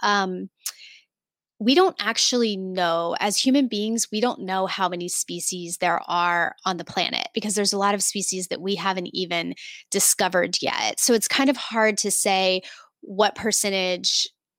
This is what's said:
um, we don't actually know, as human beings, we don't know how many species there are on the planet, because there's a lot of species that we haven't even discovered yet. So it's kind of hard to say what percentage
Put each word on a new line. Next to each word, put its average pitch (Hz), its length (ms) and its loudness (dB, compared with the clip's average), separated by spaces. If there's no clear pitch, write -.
um, 190 460 0
we 233 160 2
don't 370 240 6
actually 226 600 2
know, 175 600 0
as 202 200 0
human 262 280 4
beings, 220 460 -2
we 214 80 -2
don't 233 220 0
know 190 240 -2
how 185 240 -2
many 175 180 -6
species 175 680 -6
there 175 280 0
are 175 480 0
on 185 100 -2
the 170 80 -10
planet, - 480 -4
because 208 220 -4
there's 202 180 0
a 202 60 -2
lot 202 160 2
of 196 80 -2
species 185 460 -4
that - 120 -6
we 196 140 -4
haven't 185 400 -4
even 175 400 -4
discovered 185 680 2
yet. - 400 -2
So 240 140 4
it's 214 140 0
kind 269 200 2
of 269 80 6
hard 220 400 0
to 202 140 -2
say 190 500 2
what 202 360 0
percentage 185 920 0